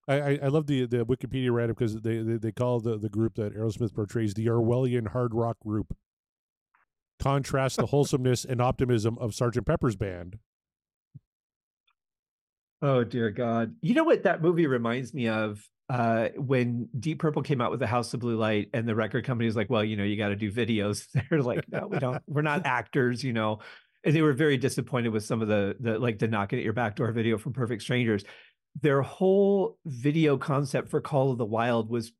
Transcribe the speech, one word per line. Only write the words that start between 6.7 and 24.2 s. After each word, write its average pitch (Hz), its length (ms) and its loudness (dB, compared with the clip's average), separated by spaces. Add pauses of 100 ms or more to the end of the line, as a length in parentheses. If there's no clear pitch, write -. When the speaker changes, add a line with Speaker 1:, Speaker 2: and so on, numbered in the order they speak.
Speaker 1:
Contrast 135 600 0
the - 80 2
wholesomeness 127 580 2
and 120 160 -2
optimism 123 580 2
of 117 160 -4
Sergeant 120 320 0
Pepper's 147 300 2
Band. 92 420 -8 (2500)
Speaker 2:
Oh, 135 220 4
dear 113 260 -2
God. 117 500 -2
You 175 140 0
know 320 100 4
what 294 200 4
that 170 180 2
movie 165 240 4
reminds 120 480 -2
me 120 140 -2
of? 110 340 -2 (260)
Uh, 117 480 2
when 120 520 0 (100)
Deep 156 220 -4
Purple 151 220 0
came 131 180 0
out 110 100 2
with 117 100 -4
The 127 60 -2
House 120 260 -2
of 117 80 -6
Blue 117 160 -2
Light 107 380 0
and 117 140 -2
the 110 60 0
record 110 300 -2
company 117 220 -2
was 113 100 0
like, 107 140 -2
"Well, 110 140 2
you 107 120 -2
know, 101 80 -2
you 104 120 0
gotta 104 200 -2
do 107 140 -2
videos." 104 600 -2
<laughs> - 180 -2
They're 156 120 2
like, 120 280 -2
"No, - 160 -6
we 180 120 -4
don't. 131 280 -4
We're 147 160 -2
not 151 240 0
Speaker 1:
<laughs> - 0 -
Speaker 2:
actors," 123 580 0
you 131 80 -2
know? 107 280 0 (440)
And 156 100 4
they 160 80 4